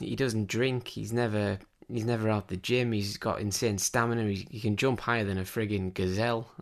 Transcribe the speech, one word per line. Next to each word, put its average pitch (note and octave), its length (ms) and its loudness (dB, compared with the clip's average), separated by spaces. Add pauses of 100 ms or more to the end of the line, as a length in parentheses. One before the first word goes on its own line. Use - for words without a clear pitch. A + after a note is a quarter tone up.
he G#2 160 -4
doesn't A2 320 0
drink. B2 400 0
He's G#2+ 240 -8
never, G#2 460 2 (340)
he's A2+ 140 -2
never A2 240 2
out G#2 180 0
the F2+ 80 -4
gym. A#2+ 360 2
He's G#2 260 0
got - 220 -2
insane G#2 360 0
stamina. A#2 480 2
He, G2 260 -2
he A2+ 80 -12
can G#2+ 180 2
jump C3 240 2
higher A#2 240 0
than G2 120 0
a F#2+ 60 0
friggin' G2 500 -2
gazelle. A2 580 0 (120)